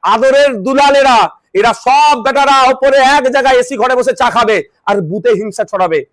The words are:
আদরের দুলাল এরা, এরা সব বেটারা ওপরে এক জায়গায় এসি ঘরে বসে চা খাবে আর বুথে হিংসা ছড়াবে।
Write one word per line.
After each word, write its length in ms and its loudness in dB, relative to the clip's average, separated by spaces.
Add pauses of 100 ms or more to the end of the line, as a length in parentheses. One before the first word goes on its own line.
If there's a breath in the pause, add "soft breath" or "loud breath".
আদরের 600 0
দুলাল 320 2
এরা, 440 2 (140)
এরা 200 0
সব 500 0
বেটারা 480 2
ওপরে 260 0
এক 340 2
জায়গায় 240 0
এসি 200 -2
ঘরে 200 -2
বসে 180 -2
চা 160 -2
খাবে 340 -2 (220)
আর 160 -2
বুথে 280 -4
হিংসা 340 -4
ছড়াবে। 500 -4